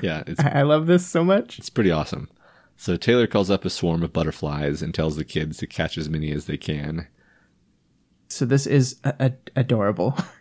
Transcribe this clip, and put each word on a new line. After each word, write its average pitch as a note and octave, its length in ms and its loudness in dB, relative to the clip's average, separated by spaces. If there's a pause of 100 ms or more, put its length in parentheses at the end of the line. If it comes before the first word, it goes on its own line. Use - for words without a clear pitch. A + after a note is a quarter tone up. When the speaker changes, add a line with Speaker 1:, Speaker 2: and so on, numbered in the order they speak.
Speaker 1:
Yeah, E2 260 -2
it's - 120 -8
Speaker 2:
<laughs> C#3 40 4
I, C#3 160 2
I - 40 6
love D3+ 240 4
this F3+ 200 4
so E3 160 0
much. F#3+ 360 2
Speaker 1:
It's - 100 -12
pretty G2+ 220 2
awesome. - 380 -2 (460)
So F2 220 -2
Taylor A#2 300 4
calls G2 240 2
up F#2+ 140 0
a F#2+ 40 0
swarm E2+ 340 -2
of D#2 100 -4
butterflies D2 680 -2
and D#2 120 -6
tells D#2+ 220 0
the D#2 80 -4
kids D#2 340 -6
to D2+ 100 -10
catch - 300 -4
as D#2 120 -6
many D2+ 220 -4
as D2 140 -6
they D2+ 120 -6
can. D#2 500 -6 (1200)
Speaker 2:
So - 180 -4
this C#3 200 2
is C3 380 2
a, C#3 160 0
a, C3 140 2 (220)
adorable. G#2+ 680 2
<laughs> - 60 -4 (140)